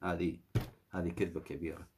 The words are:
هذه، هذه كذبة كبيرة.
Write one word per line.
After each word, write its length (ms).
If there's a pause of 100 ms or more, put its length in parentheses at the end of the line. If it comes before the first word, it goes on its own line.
هذه، 340 (540)
هذه 180
كذبة 300
كبيرة. 480 (100)